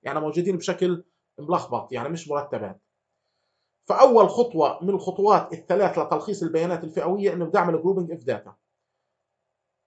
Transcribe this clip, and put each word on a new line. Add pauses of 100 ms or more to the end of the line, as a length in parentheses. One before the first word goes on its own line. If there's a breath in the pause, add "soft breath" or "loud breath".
يعني
موجودين
بشكل (340)
ملخبط،
يعني
مش
مرتبات. (1080)
فأول
خطوة
من
الخطوات
الثلاث
لتلخيص
البيانات
الفئوية
إنه
بدي
أعمل
جروبينج
أوف
داتا، (1300)